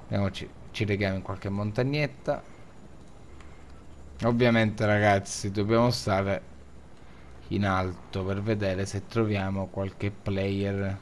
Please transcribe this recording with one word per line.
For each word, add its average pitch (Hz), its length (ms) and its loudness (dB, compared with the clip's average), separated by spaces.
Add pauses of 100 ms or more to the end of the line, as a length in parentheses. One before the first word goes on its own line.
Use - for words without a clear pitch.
Andiamo, 101 280 0
ci, - 160 -10 (240)
ci - 140 -2
leghiamo 98 320 2
in 92 40 -4
qualche 98 280 -6
montagnetta. 131 920 -2 (1800)
Ovviamente 117 640 6
ragazzi 104 640 4
dobbiamo 110 380 4
stare 98 520 0 (1080)
in 101 160 2
alto 92 580 0
per 98 180 -2
vedere 98 440 0
se 95 220 -6
troviamo 98 600 0
qualche 98 420 -4
player 98 920 -2